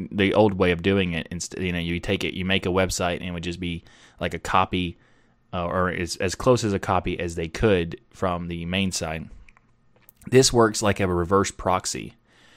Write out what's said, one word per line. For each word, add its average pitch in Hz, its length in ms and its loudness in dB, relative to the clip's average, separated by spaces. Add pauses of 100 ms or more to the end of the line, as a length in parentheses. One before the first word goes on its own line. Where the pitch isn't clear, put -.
(120)
the 98 220 2
old 104 200 4
way 90 180 2
of 85 100 0
doing 95 300 2
it, 82 180 -6
inst-, - 300 -8
you 92 140 -2
know, 87 60 -2
you 85 200 -2
take 98 240 -4
it, 80 100 -4
you 92 120 -6
make 95 200 0
a 92 40 0
website, 90 480 0
and - 80 -10
it 90 60 -8
would 87 120 -8
just 87 160 -6
be, 85 240 -6 (380)
like, 85 120 -4
a 82 60 -8
copy, 92 580 0 (540)
uh, 87 140 -4
or 90 240 0
as, 85 280 -6
as 95 160 -2
close 123 300 2
as 107 80 0
a 95 80 0
copy 90 400 -2
as 85 160 -6
they 82 140 -4
could 90 500 0 (100)
from 87 380 -4
the 85 180 -8
main 95 260 -2
site. 80 320 -6 (1040)
This 131 260 6
works 113 280 4
like 101 200 2
a 98 60 2
reverse 90 440 2
proxy. 90 640 -2 (440)